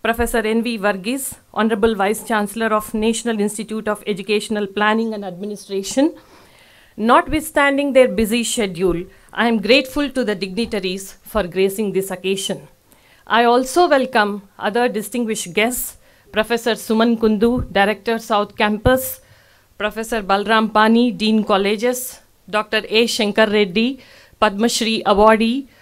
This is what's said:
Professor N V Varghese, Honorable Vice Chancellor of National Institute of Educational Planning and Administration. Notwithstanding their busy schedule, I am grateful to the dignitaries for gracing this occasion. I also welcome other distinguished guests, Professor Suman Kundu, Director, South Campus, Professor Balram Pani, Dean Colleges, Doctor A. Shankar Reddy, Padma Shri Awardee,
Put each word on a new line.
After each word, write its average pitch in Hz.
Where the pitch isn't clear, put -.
Professor 226
N 226
V 233
Varghese, 202
Honorable 220
Vice 202
Chancellor 220
of 214
National 220
Institute 214
of 208
Educational 208
Planning 214
and 202
Administration. 196
Notwithstanding 285
their 254
busy 220
schedule, 180
I 226
am 226
grateful 269
to 262
the 208
dignitaries 190
for 208
gracing 196
this 190
occasion. 185
I 226
also 254
welcome 226
other 233
distinguished 214
guests, 226
Professor 226
Suman 220
Kundu, 226
Director, 202
South 208
Campus, 220
Professor 214
Balram 208
Pani, 226
Dean 214
Colleges, 214
Doctor 214
A. 226
Shankar 220
Reddy, 214
Padma 202
Shri 226
Awardee, 220